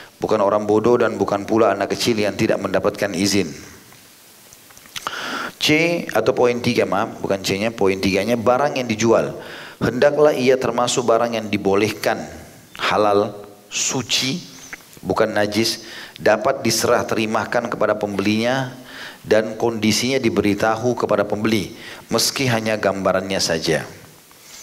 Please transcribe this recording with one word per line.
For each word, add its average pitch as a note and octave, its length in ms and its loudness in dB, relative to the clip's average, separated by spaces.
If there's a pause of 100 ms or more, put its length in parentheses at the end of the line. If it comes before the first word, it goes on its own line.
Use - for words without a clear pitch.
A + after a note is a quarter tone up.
(220)
bukan G#2+ 160 0
orang G#2 320 2
bodoh A#2 320 4
dan G#2+ 160 0
bukan G2+ 240 0
pula A2 320 4
anak G2 240 -2
kecil A#2+ 160 0
yang G2+ 240 -2
tidak G2+ 240 0
mendapatkan G2 480 0
izin. F#2 400 0 (2000)
C D3+ 480 2
atau - 240 0
poin A#2+ 240 2
tiga, A2 240 0
maaf, F#2+ 400 -2
bukan G2 160 -2
C-nya, G2 320 -2
poin G2 320 2
tiganya, G2 320 0
barang B2+ 480 0
yang A#2+ 80 -4
dijual. G#2+ 480 2 (400)
Hendaklah D3 560 4
ia C3 240 4
termasuk A#2+ 480 0
barang A#2 320 2
yang G#2+ 80 -4
dibolehkan, G2+ 720 0 (640)
halal, G#2 480 2 (400)
suci, C3 720 -2 (640)
bukan G#2+ 240 2
najis, G#2 560 -2 (320)
dapat A2 480 0
diserah A2 400 2
terimakan A2 640 -2
kepada G#2+ 240 0
pembelinya G#2+ 800 0 (480)
dan A2 320 2
kondisinya A#2 640 0
diberitahu A2 800 2
kepada G#2 240 2
pembeli, G#2+ 560 -2 (320)
meski B2 400 0
hanya A2 240 0
gambarannya F#2+ 640 0
saja. D#2+ 480 -2 (760)